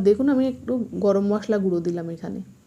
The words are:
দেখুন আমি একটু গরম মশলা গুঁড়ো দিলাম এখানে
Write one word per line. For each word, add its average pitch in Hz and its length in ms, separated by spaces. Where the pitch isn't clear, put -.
দেখুন 208 260
আমি 262 180
একটু 247 260
গরম 196 280
মশলা 208 300
গুঁড়ো 185 220
দিলাম 170 300
এখানে 170 300